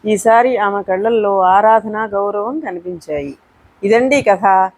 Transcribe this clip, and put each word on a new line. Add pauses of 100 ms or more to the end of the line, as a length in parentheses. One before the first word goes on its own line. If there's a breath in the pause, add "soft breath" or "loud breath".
ఈసారి
ఆమె
కళ్ళల్లో
ఆరాధన,
గౌరవం
కనిపించాయి. (500)
ఇదండి
కథ.